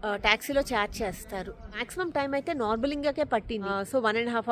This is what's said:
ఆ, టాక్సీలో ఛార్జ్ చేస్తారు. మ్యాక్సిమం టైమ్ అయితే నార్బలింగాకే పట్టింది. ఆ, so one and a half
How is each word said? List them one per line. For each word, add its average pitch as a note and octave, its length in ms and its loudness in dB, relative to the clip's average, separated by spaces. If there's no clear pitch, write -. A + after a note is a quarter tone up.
ఆ, G#3 100 0
టాక్సీలో A3 460 2
ఛార్జ్ G#3+ 400 -2
చేస్తారు. F#3 500 -6
మ్యాక్సిమం A#3+ 580 -6
టైమ్ C#4 240 0
అయితే C#4 200 0
నార్బలింగాకే C#4 680 0
పట్టింది. G#3 460 -2
ఆ, G3 120 0
so G3 180 0
one A3 160 4
and A#3 140 2
a A#3+ 60 -2
half A3+ 160 0